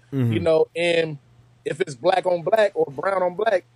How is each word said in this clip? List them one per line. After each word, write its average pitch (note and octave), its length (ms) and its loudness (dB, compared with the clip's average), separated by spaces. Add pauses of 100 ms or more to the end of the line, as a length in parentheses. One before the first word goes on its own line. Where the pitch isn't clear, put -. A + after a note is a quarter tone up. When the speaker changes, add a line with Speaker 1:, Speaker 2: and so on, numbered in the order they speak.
(120)
Speaker 1:
Mm-hmm. B2 220 0
Speaker 2:
you - 60 0
know, D#3+ 360 2
and E3 440 -2 (460)
if D#3 160 -8
it's D#3+ 120 -6
black F3 320 0
on F3 160 0
black G#3 320 2
or D#3+ 160 0
brown F#3 320 -2
on F3+ 140 -2
black, G3+ 300 -2 (100)